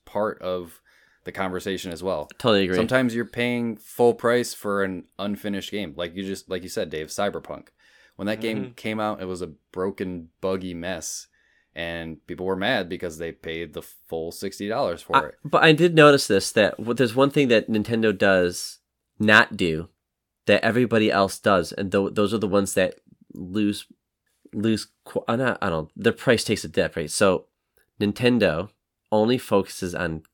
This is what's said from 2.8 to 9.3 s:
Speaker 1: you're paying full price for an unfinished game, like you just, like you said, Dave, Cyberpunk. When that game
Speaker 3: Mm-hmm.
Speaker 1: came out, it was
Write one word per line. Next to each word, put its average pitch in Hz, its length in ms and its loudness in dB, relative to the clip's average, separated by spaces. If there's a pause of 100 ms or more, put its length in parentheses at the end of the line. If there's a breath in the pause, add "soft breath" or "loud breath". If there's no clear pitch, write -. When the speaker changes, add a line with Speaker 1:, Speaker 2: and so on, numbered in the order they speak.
Speaker 1:
you're 117 100 -2
paying 120 520 -4
full 120 360 2
price 120 420 0
for 101 280 -2
an 92 220 -4 (140)
unfinished 101 520 -6
game, 95 260 -6
like 87 200 -8
you 98 80 -6
just, 95 260 -8
like 90 140 -6
you 90 40 -12
said, 87 220 -6
Dave, 78 180 -8
Cyberpunk. 82 600 -8 (480 soft breath)
When 98 100 -8
that 107 140 -4
game 113 240 -4
Speaker 3:
Mm-hmm. 123 80 -14
Speaker 1:
came 110 280 -8
out, 107 220 -4
it 92 40 -8
was 90 140 -8